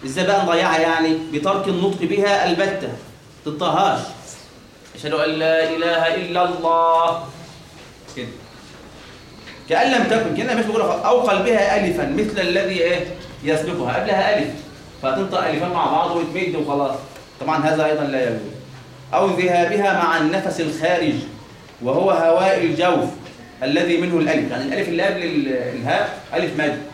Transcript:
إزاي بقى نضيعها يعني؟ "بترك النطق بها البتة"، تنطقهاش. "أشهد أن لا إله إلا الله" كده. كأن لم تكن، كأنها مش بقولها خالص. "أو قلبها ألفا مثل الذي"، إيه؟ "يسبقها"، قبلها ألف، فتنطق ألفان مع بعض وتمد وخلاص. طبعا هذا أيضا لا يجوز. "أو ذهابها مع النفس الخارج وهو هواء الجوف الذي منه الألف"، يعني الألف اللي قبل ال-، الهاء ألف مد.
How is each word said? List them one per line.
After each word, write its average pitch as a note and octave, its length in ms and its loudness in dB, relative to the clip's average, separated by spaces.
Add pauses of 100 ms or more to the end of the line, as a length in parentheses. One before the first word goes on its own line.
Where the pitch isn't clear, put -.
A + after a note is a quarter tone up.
إزاي C#3 220 -2
بقى G3 180 4
نضيعها E3+ 340 2
يعني؟ D#3+ 400 2 (140)
"بترك F#3+ 360 0
النطق F#3+ 320 0
بها G3 500 2
البتة"، F3 380 0 (560)
تنطقهاش. D#3+ 560 0 (960)
"أشهد D3+ 200 -6
أن D3+ 160 2
لا D#3+ 400 2
إله E3 440 2
إلا F3+ 300 0
الله" E3 800 2 (920)
كده. A#2+ 100 -8 (1400)
كأن C4 240 4
لم A#3 120 4
تكن، A3 320 0
كأنها A#3+ 180 -2
مش A3 100 0
بقولها A3 280 0
خالص. - 120 -4
"أو A#3+ 160 6
قلبها G3+ 640 2
ألفا D#3+ 240 0
مثل G#3 320 -2
الذي"، F#3 420 0
إيه؟ F3 240 0 (380)
"يسبقها"، D#3+ 560 -2
قبلها - 380 2
ألف، - 120 -2 (520)
فتنطق F3+ 420 0
ألفان D#3+ 260 -2
مع E3 160 0
بعض E3 240 2
وتمد E3+ 440 -2
وخلاص. C#3+ 400 0 (460)
طبعا D3+ 240 0
هذا D#3 220 2
أيضا D3+ 180 0
لا C3+ 180 0
يجوز. A2 300 -4 (600)
"أو F#3+ 120 4
ذهابها F3+ 800 2
مع D#3+ 140 2
النفس E3+ 420 0
الخارج D#3+ 540 0 (680)
وهو D#3 280 2
هواء E3+ 540 4
الجوف D#3+ 460 2 (520)
الذي E3+ 340 2
منه F3 220 2
الألف"، D3+ 320 2
يعني B2+ 140 -4
الألف E3+ 240 -2
اللي E3+ 140 0
قبل F3+ 200 0
ال-، C3+ 540 -2
الهاء C#3 420 -2 (160)
ألف D#3 260 -2
مد. D3 220 -2 (120)